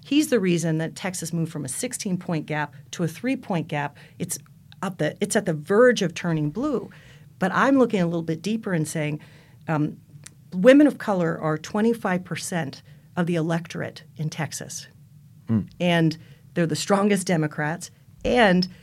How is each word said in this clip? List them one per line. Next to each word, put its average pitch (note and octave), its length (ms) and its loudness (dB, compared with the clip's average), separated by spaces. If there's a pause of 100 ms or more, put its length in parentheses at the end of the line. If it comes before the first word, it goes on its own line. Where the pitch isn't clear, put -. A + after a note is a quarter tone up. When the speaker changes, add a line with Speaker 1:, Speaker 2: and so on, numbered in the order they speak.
Speaker 1:
He's D4+ 260 0
the B3 100 2
reason E3+ 400 2
that D#3+ 160 -6
Texas F#3 360 -8
moved E3 200 -2
from C#3+ 140 -8
a C3 40 -8
sixteen-point F3+ 760 -4
gap D3 280 -4 (180)
to - 120 -4
a E3 40 2
three-point G#3 600 -4
gap." C#3+ 280 -4 (220)
It's - 220 -6 (420)
up F#3+ 160 -6
the, - 240 -2
it's G3+ 140 0
at A3 100 0
the F3 80 0
verge G#3 480 4
of E3+ 140 -2
turning D#3 340 -2
blue. A#3+ 400 -4 (500)
But F#3 140 0
I'm B3+ 240 4
looking A3 240 4
a F3 40 2
little E3+ 180 -2
bit D#3+ 180 -4
deeper G#3+ 320 -4
and D#3 140 0
saying, D3+ 320 -4 (480)
um, D3+ 300 -2 (560)
women B3+ 340 8
of B3+ 100 -2
color F3 420 0
are D#3 180 0
twenty-five G#3 640 -2
percent D#3+ 580 -6 (340)
of F3 120 0
the F3 80 0
electorate E3 680 -4 (120)
in D#3 140 -4
Texas. - 580 -10 (600)
Speaker 2:
Hmm. A2 140 2 (180)
Speaker 1:
And E3+ 380 2 (360)
they're F3 120 0
the D#3 100 -2
strongest G3 520 0
Democrats. D#3 640 -2 (340)
And G3 420 4 (160)